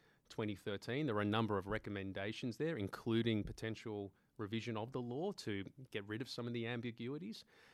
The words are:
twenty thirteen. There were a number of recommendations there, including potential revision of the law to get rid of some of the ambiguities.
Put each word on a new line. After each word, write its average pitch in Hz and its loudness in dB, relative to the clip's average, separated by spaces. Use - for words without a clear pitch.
twenty 107 0
thirteen. 117 -2
There 113 4
were 104 6
a 104 6
number 104 6
of 92 -2
recommendations 101 -2
there, 156 0
including 113 4
potential 107 -4
revision 110 -2
of 113 -2
the 131 -2
law 131 -2
to 101 -2
get 101 -4
rid 107 0
of 120 -6
some 120 -4
of 120 -2
the 117 0
ambiguities. 120 -4